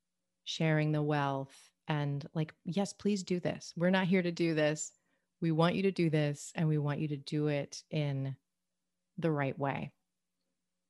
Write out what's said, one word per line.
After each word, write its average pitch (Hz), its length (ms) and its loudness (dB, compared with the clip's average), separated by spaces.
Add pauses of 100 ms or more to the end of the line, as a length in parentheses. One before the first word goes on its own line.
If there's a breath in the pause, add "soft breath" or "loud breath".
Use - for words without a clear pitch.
(440)
sharing 156 480 2
the 151 100 2
wealth. 139 520 0 (340)
And, 147 460 -2
like, 156 200 -2 (120)
yes, 190 280 -2
please 202 300 0
do 180 160 -2
this. - 360 -6
We're 175 140 2
not 190 180 4
here 185 140 4
to 175 100 0
do 170 220 0
this. 151 380 0 (500)
We 165 100 2
want 160 240 4
you 190 80 0
to 196 80 4
do 170 180 2
this, 147 460 0
and 165 120 2
we 151 100 2
want 147 220 -2
you 156 100 -2
to 147 80 -6
do 151 300 -2
it 143 420 -4
in 139 460 -2 (840)
the 165 140 0
right 143 260 0
way." 143 360 -4 (960)